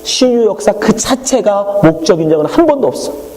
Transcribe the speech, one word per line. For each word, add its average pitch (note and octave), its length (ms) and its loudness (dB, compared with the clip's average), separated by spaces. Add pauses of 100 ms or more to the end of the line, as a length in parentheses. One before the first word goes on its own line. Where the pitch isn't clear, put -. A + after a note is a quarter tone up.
신유 A#3+ 420 2
역사 G#3 280 0
그 A3 220 0
자체가 G3+ 840 -2
목적인 D#3+ 480 2
적은 D3 160 2
한 E4 200 2
번도 C#4+ 220 2
없어. - 240 -6 (240)